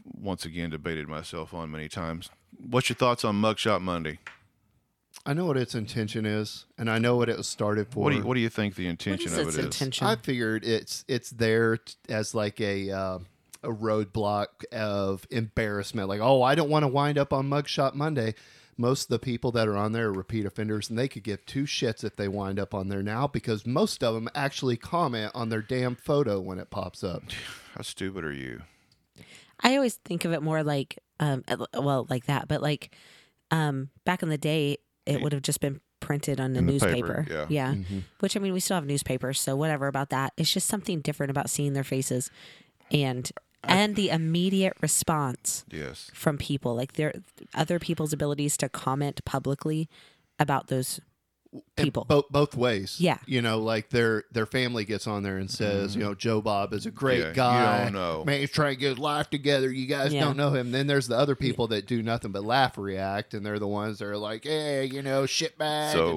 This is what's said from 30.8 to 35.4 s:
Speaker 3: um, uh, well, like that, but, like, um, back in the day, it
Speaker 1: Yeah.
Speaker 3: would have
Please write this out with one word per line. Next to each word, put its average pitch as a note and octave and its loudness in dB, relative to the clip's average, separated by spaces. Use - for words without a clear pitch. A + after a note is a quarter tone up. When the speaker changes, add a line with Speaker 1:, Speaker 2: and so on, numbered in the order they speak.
Speaker 3:
um, C#3 2
uh, A#2+ -2
well, C3+ 2
like B2+ 0
that, C#3+ 0
but, D3+ 0
like, - -2
um, C#3+ 0
back F3+ 0
in E3+ 0
the D3+ 2
day, D3+ 2
it C#3+ 0
Speaker 1:
Yeah. - -
Speaker 3:
would D3 0
have C#3 -2